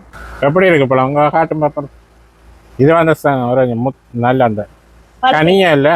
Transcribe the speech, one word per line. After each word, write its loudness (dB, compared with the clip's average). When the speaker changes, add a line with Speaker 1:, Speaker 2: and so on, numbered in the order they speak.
Speaker 1:
எப்படி 2
இருக்கு 2
பழம்? 0
உங்க 0
காட்டு -2
பாப்போம். -4
இது 2
வந்து 2
ச-, -2
ஒரு 2
முத்-, -6
நல்ல 0
அந்த -4
Speaker 2:
பழுப்பு. 0
Speaker 1:
கனியா 2
இல்ல, 2